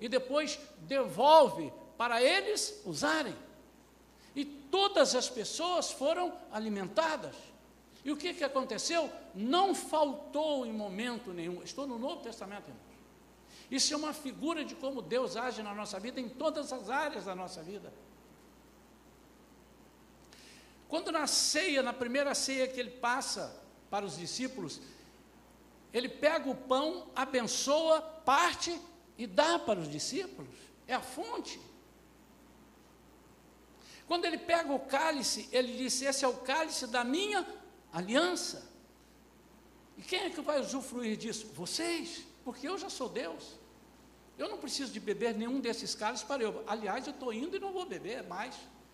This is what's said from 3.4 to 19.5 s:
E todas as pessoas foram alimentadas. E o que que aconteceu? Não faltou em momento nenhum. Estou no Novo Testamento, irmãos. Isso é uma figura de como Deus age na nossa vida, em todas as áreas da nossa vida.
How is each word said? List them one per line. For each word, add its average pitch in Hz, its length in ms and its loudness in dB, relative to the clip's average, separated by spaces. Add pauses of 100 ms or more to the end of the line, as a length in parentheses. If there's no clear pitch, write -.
E 277 80 -2
todas 381 680 4
as 247 160 2
pessoas 330 600 0
foram 339 440 0 (160)
alimentadas. 214 840 0 (680)
E 277 80 -2
o 294 60 -2
que 349 160 -4
que 311 100 -4
aconteceu? 269 680 0 (240)
Não 320 400 4
faltou 294 920 0
em 220 80 -6
momento 214 580 -4
nenhum. 175 300 -6
Estou 269 240 -6
no 247 140 -6
Novo 285 240 -4
Testamento, 208 460 -12
irmãos. 117 120 -18 (880)
Isso 269 240 2
é 302 40 0
uma 302 160 -2
figura 269 520 -4
de 220 80 -10
como 269 260 -4
Deus 226 380 0
age 233 240 -4
na 208 140 -6
nossa 208 240 -6
vida, 247 200 -8
em 247 80 -6
todas 294 460 -2
as 214 160 -8
áreas 277 360 -2
da 185 100 -6
nossa 180 260 -8
vida. 175 320 -12 (3000)